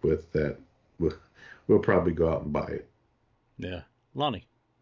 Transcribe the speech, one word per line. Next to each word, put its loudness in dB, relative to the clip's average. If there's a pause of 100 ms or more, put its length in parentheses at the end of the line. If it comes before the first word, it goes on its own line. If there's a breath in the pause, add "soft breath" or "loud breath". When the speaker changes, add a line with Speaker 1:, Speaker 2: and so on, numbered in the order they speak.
Speaker 1:
with 0
that -2 (420)
we'll, 0 (540 loud breath)
we'll 6
probably 2
go 2
out -2
and -8
buy -2
it. -10 (720)
Speaker 2:
Yeah, -10 (340)
Lonnie. -6 (340)